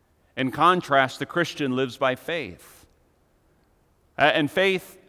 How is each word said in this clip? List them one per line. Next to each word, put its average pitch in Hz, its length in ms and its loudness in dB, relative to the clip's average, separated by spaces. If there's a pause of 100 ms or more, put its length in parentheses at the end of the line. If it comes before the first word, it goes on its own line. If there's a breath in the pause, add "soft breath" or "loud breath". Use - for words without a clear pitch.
(360)
In 131 140 -2
contrast, 143 720 2
the 143 60 -4
Christian 147 500 -4
lives 127 200 -4
by 127 200 -2
faith. 131 720 -12 (1300)
Uh, - 40 2
and 147 280 2
faith 190 480 -2 (100)